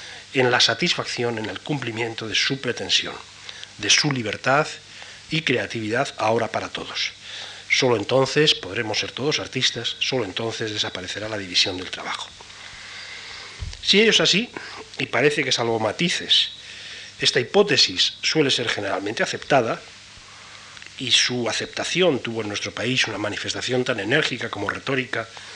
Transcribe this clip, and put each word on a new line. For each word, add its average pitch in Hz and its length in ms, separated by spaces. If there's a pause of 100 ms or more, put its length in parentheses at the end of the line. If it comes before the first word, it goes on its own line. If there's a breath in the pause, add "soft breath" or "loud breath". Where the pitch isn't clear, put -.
(340 loud breath)
en 127 180
la 120 80
satisfacción, 120 800
en 110 80
el 98 140
cumplimiento 117 640
de 101 80
su 135 260
pretensión, - 540 (640 loud breath)
de 107 100
su 147 220
libertad 127 560 (640 loud breath)
y 160 100
creatividad 113 760
ahora 110 320
para 98 200
todos. - 440 (580 loud breath)
Solo 123 240
entonces 131 580
podremos 107 460
ser 98 120
todos 143 280
artistas, 117 600
solo 127 260
entonces 110 460
desaparecerá 104 560
la 110 120
división 92 380
del 87 120
trabajo. - 400 (1500 loud breath)
Si - 180
ello 220 120
es 226 100
así, 175 280 (500 loud breath)
y 127 80
parece 143 360
que 127 80
salvo 113 280
matices, - 680 (720 loud breath)
esta - 200
hipótesis 127 800
suele 139 300
ser 120 180
generalmente 98 540
aceptada, 131 580 (1160 loud breath)
y 123 120
su 120 380
aceptación 120 720
tuvo 113 220
en 104 80
nuestro 101 220
país 120 360
una 107 100
manifestación 104 680
tan 120 140
enérgica 113 500
como 104 200
retórica, 117 580 (280 loud breath)